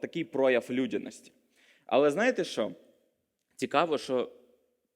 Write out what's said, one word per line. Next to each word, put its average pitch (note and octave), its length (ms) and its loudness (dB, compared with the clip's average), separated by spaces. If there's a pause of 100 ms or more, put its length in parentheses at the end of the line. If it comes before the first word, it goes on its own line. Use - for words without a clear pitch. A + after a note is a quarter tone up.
такий D#3+ 220 -6
прояв C3 460 2
людяності. A#2+ 640 -4 (540)
Але C#3+ 260 4
знаєте G#3 320 0
що? G#2+ 280 -4 (840)
Цікаво, C#3+ 420 0
що B2 340 -4 (640)